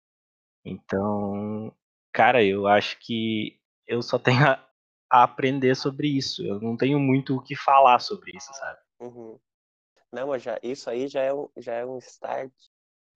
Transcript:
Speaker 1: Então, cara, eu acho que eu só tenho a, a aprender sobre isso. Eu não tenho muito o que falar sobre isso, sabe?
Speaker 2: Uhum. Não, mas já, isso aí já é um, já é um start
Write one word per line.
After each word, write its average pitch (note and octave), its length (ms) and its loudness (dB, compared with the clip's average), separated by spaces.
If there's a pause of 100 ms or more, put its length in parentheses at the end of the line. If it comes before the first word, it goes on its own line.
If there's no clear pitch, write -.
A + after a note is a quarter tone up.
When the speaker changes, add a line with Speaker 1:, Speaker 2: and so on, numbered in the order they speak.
(640)
Speaker 1:
Então, G2+ 1080 -6 (400)
cara, A#2 300 6
eu G2 240 2
acho G#2 320 4
que A2 600 -4 (280)
eu A#2 140 -2
só B2 180 -2
tenho B2+ 260 4
a, C3+ 220 0 (420)
a B2 140 8
aprender C3 520 2
sobre C#3+ 320 -4
isso. C#3 380 -4
Eu G2+ 160 -4
não A#2 160 -4
tenho C#3 220 0
muito C3+ 360 0
o B2+ 60 -4
que - 140 -12
falar C3+ 440 6
sobre - 360 -10
isso, - 180 -18
sabe? - 260 -14 (200)
Speaker 2:
Uhum. A#2+ 400 -18 (720)
Não, B2 160 -8
mas C3 160 -6
já, A#2 180 -6
isso B2+ 280 -8
aí B2 180 -4
já C#3 140 -4
é C3+ 120 -2
um, C#3+ 240 -8
já A#2+ 160 -10
é A#2 120 -6
um C3 120 -10
start B2+ 540 -10 (640)